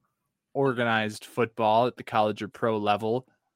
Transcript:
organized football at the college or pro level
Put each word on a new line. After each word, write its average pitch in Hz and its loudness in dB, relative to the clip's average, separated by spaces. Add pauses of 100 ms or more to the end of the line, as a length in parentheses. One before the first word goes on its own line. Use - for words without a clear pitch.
(520)
organized 117 0
football 113 2
at 120 -4
the 107 -16
college 107 0
or 101 -8
pro 113 -2
level 107 -2 (300)